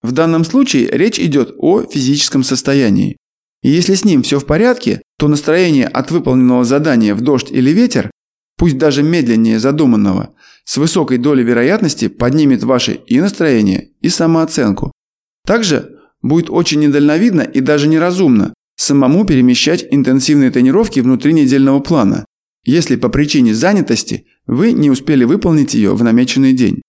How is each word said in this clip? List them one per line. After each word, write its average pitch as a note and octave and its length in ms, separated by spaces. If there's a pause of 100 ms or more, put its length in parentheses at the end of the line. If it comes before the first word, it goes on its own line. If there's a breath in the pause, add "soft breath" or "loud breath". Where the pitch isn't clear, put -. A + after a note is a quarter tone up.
В A2 100
данном E3 320
случае E3 460
речь G3 300
идет C#3+ 400
о F#3 240
физическом C#3 600
состоянии. A#2+ 720 (460)
И - 80
если F3+ 260
с F#3 80
ним D#3+ 200
все C#3 180
в C#3 40
порядке, G3 560 (160)
то D3 120
настроение D3+ 580
от - 240
выполненного B2+ 540
задания B2 500
в G#2+ 60
дождь C3 280
или B2+ 200
ветер, G#3+ 420 (460)
пусть D#3+ 200
даже C#3+ 260
медленнее A#2 540
задуманного, A2+ 760 (340 soft breath)
с - 100
высокой D3 420
долей C3 280
вероятности C3+ 640
поднимет C3+ 540
ваше A#2+ 440
и B2 140
настроение, B2+ 680 (100)
и - 80
самооценку. D#3+ 840 (560)
Также F#3+ 440 (300 loud breath)
будет E3 280
очень D#3 320
недальновидно D3+ 600
и C3+ 200
даже D3 260
неразумно D#3+ 680 (220)
самому C#3+ 500
перемещать C3+ 640
интенсивные C3+ 640
тренировки C#3 480
внутри C3 320
недельного C#3 480
плана, C3+ 460 (400)
если C#3 320
по B2 100
причине C3+ 460
занятости D#3 720 (200)
вы E3 280
не D3+ 160
успели C3+ 340
выполнить D#3 500
ее G2+ 220
в A2 80
намеченный B2 480
день. B2+ 380